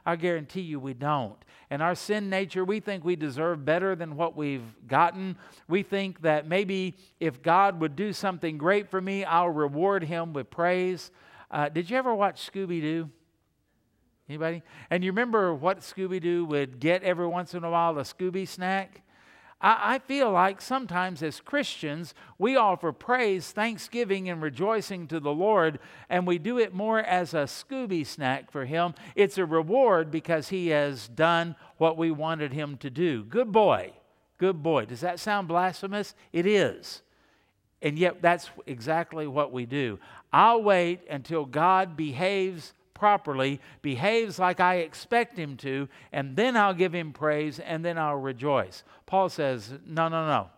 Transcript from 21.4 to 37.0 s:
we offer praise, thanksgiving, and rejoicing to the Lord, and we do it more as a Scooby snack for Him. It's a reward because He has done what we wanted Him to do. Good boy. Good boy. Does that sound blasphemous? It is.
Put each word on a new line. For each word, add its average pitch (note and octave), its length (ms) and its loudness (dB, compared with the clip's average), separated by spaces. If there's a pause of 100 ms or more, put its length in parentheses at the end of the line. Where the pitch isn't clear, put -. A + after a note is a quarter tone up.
we B3+ 200 2
offer F3+ 340 4
praise, G#3+ 600 0
thanksgiving, G#3 760 -2
and E3+ 140 -4
rejoicing F3 680 -2
to D#3+ 140 -4
the C#3+ 100 -2
Lord, D#3+ 480 2 (300)
and F3+ 180 2
we F3 120 2
do A3+ 180 -2
it G#3 160 2
more G#3+ 260 0
as F3+ 340 0
a D#3 120 2
Scooby F#3+ 600 -4
snack C3+ 460 -4
for C3+ 140 -6
Him. E3 300 -2 (200)
It's G3 220 4
a F#3+ 80 2
reward E3 640 4
because D#3 380 -2
He F3+ 200 -2
has C#3+ 380 0
done E3 480 2 (220)
what E3 180 4
we E3 160 0
wanted D3+ 400 -4
Him D3 280 -6
to C#3+ 100 -8
do. C3 340 0
Good G3+ 300 -2
boy. D3+ 400 4 (440)
Good F3+ 240 0
boy. D3 240 2
Does A#2 160 -10
that F3 200 -4
sound G3+ 260 -2
blasphemous? F#3 680 -2 (180)
It E3+ 120 2
is. F#3 560 2 (800)